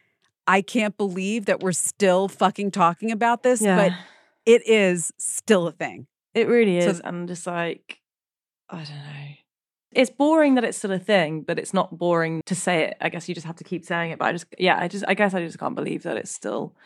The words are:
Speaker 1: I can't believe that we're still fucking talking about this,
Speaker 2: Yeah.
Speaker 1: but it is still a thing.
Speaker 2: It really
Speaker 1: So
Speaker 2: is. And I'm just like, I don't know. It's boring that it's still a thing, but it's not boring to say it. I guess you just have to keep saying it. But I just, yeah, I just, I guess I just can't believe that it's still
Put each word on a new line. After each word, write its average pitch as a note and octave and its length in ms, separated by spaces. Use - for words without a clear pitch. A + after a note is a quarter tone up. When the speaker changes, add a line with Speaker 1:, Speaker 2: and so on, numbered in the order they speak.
Speaker 1:
I G3 160
can't G#3 360
believe G3 480
that G3+ 160
we're F#3 100
still F#3+ 560
fucking F#3+ 440
talking F3+ 420
about A#3 300
this, B3 180
Speaker 2:
Yeah. G3 160
Speaker 1:
but F#3+ 140
it A#3 220
is F#3+ 500
still - 500
a D#3 40
thing. B2 360
Speaker 2:
It A3+ 160
really G#3 320
Speaker 1:
So F3 80
Speaker 2:
is. F3 100
And - 80
I'm F3 60
just F3 200
like, E3+ 540
I F3+ 80
don't D3+ 120
know. C#3+ 380
It's B3+ 160
boring D4 460
that A#3+ 100
it's - 140
still G3 120
a F#3 80
thing, D#3+ 440
but E3+ 160
it's - 140
not F#3 240
boring E3 500
to F#3 80
say E3+ 300
it. - 140
I - 80
guess E3+ 220
you F3 60
just D#3 120
have D#3+ 100
to - 60
keep E3 220
saying E3+ 260
it. - 80
But - 60
I A#2 80
just, F3 120
yeah, F3+ 180
I F3+ 120
just, G3+ 180
I G3 60
guess G3 200
I F#3+ 120
just D#3 140
can't C#3 160
believe - 280
that D#3 140
it's - 140
still - 440